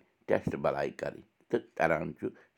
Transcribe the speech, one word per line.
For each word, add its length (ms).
ٹٮ۪سٹ 300
بَلاے 340
کَرٕنۍ، 320
تہٕ 120
تَران 380
چھُ 140